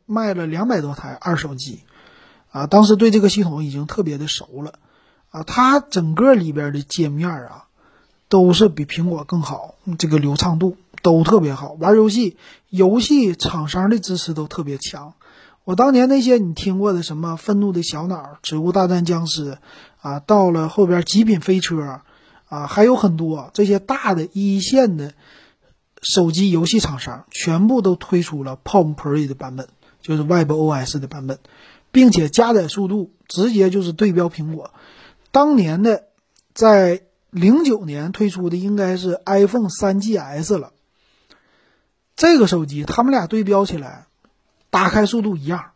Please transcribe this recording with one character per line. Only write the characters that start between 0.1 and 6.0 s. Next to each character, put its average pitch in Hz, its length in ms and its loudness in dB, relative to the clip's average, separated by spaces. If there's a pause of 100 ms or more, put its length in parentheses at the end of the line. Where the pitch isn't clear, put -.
了 175 120 -6
两 165 220 -4
百 220 120 0
多 143 140 -8
台 131 260 -16
二 175 160 -4
手 143 180 -8
机， 131 260 -14 (680)
啊， 139 160 -8
当 196 180 6
时 208 120 6
对 220 140 4
这 208 80 4
个 202 100 4
系 202 140 0
统 156 220 -4
已 147 60 -6
经 143 160 -8
特 - 180 -6
别 147 140 -6
的 151 100 -10
熟 - 340 -10
了， 156 120 -14 (560)
啊， 160 120 -14
它 262 380 2
整 170 340 -4